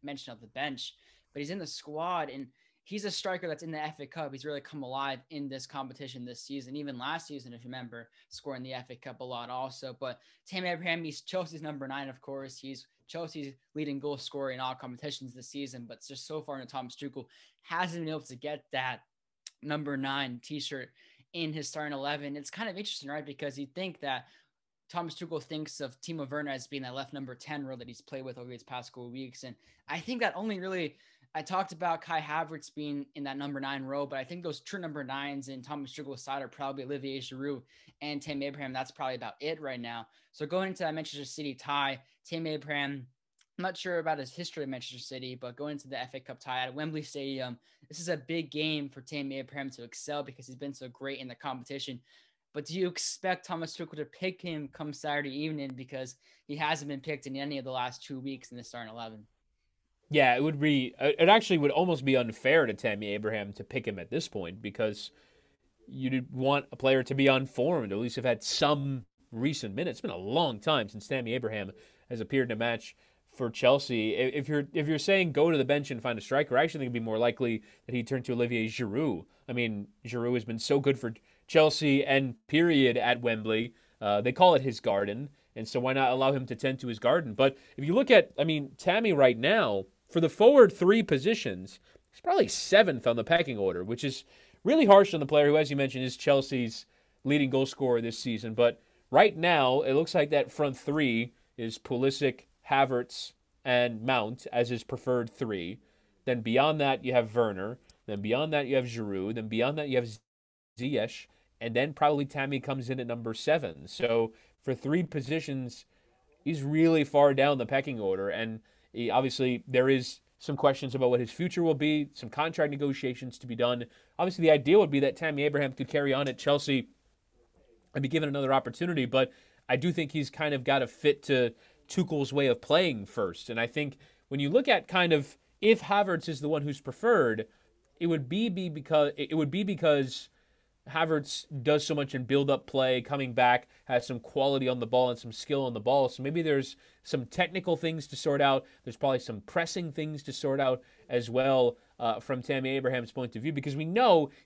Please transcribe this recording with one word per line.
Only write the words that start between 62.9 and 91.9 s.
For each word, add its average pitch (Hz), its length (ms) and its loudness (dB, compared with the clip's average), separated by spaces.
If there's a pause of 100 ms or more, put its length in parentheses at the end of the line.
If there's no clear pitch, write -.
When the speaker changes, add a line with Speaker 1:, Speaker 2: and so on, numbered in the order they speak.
Speaker 2:
Abraham 104 400 -4
to 101 100 -12
pick 127 220 -6
him 101 120 -4
at 85 120 -12
this 160 160 -4
point 95 360 -8
because 107 480 -4 (760)
you'd 131 460 -4
want 139 400 0
a - 40 -14
player 131 260 4
to 135 120 -4
be 139 140 6
on 135 160 4
form, 131 460 0
to 98 40 -2
at 104 60 -2
least 120 160 -6
have 120 80 -6
had 123 180 0
some 139 640 0 (260)
recent 117 440 -4
minutes. 143 240 -4
It's - 20 -16
been - 100 -6
a 90 60 -8
long 117 440 0
time 131 280 0
since 107 180 -14
Tammy 123 280 -4
Abraham 107 380 -4 (360)
has 117 120 -8
appeared 123 300 0
in 107 60 -2
a - 20 -8
match 117 380 -2 (360)
for 120 160 -4
Chelsea. 123 680 4
I-, 127 180 2
if 143 140 -2
you're, 147 240 0
if 151 160 -2
you're 156 100 0
saying 190 320 4
go 156 220 4
to 156 40 4
the 131 80 4
bench 143 280 0
and 113 100 -8
find 117 160 -2
a 98 40 -10
striker, 139 360 2
I 151 60 6
actually 160 160 -4
think 131 80 -2
it'd 120 60 -6
be 120 40 -2
more 110 180 -2
likely 117 460 0 (240)
that - 80 -8
he'd 117 140 -2
turn 131 160 -4
to 131 80 -4
Olivier 120 340 0
Giroud. 110 600 -2 (220)
I 127 40 -8
mean, 113 340 -2 (180)
Giroud 120 300 -2
has 113 100 -2
been 113 140 -6
so 139 220 2
good 139 180 2
for 117 160 -4 (320)
Chelsea 151 580 4
and 135 300 2 (140)
period 147 480 6
at 120 240 2
Wembley. 110 540 0 (260)
Uh, 104 200 2
they 120 120 2
call 180 240 8
it 135 60 4
his 131 180 -4
garden, 104 480 0 (260)
and 110 140 -10
so 131 100 -2
why 127 140 0
not 135 180 4
allow 131 220 4
him 131 140 -2
to 117 100 -6
tend 131 240 -2
to 127 80 -6
his 110 100 -6
garden? 135 360 2
But 135 220 4 (200)
if 135 80 -6
you 165 100 0
look 262 160 4
at, 170 260 8
I 143 60 0
mean, 151 340 0
Tammy 208 360 2
right 127 260 6
now, 127 460 2 (240)
for 170 120 0
the 160 80 4
forward 233 440 10
three 208 320 6
positions, 135 760 -2 (320)